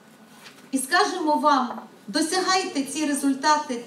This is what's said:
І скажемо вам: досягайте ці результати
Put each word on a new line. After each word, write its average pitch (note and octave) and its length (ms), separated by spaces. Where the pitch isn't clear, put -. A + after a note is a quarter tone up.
І C4+ 60
скажемо F4 580
вам: C4+ 440
досягайте F4+ 760
ці D4+ 220
результати C#4+ 800